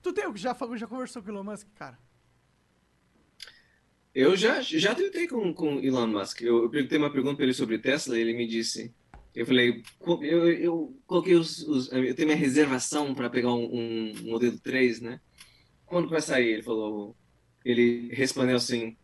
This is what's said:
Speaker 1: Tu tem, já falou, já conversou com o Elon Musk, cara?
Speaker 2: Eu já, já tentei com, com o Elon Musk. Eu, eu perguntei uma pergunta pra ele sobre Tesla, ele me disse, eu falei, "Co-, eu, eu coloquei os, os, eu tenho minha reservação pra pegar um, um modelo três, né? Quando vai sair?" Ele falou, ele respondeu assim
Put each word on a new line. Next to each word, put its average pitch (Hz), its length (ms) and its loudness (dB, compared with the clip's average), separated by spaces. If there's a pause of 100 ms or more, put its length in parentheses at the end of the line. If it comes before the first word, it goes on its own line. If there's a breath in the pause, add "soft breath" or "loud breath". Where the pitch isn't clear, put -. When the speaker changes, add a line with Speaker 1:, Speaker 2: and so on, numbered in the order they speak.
Speaker 1:
Tu 359 100 -4
tem, 359 240 -6
já 233 180 -4
falou, 240 220 -8
já 226 100 -8
conversou 247 360 -10
com 185 60 -14
o 220 40 -10
Elon 196 120 -10
Musk, 208 300 -12
cara? 135 240 -18 (2250 loud breath)
Speaker 2:
Eu 151 220 6
já, 233 240 2
já 214 340 0
tentei 349 340 -2
com, 196 260 -2
com 147 220 -2
o 131 80 -4
Elon 127 240 0
Musk. 101 340 -4
Eu, 117 220 4
eu 117 60 0
perguntei 147 280 0
uma 147 140 2
pergunta 139 240 0
pra 143 80 0
ele 127 100 2
sobre 113 240 -2
Tesla, 131 400 0
ele 113 160 0
me 120 120 -2
disse, 113 460 -6 (420)
eu 120 120 -4
falei, 123 360 4 (180)
"Co-, 170 220 0
eu, 170 300 4
eu 165 440 -2 (100)
coloquei 175 300 4
os, 165 260 0
os, 135 300 -2
eu 127 220 0
tenho 151 140 0
minha 156 100 4
reservação 139 760 2
pra 123 160 -4
pegar 123 220 2
um, 120 200 0
um 113 400 -4 (120)
modelo 113 340 0
três, 123 420 0
né? 120 200 -12 (680 soft breath)
Quando 170 220 -2
vai 156 120 0
sair?" 123 340 2
Ele 107 80 -4
falou, 107 540 -6 (480)
ele 120 480 2
respondeu 127 440 2
assim 117 480 -2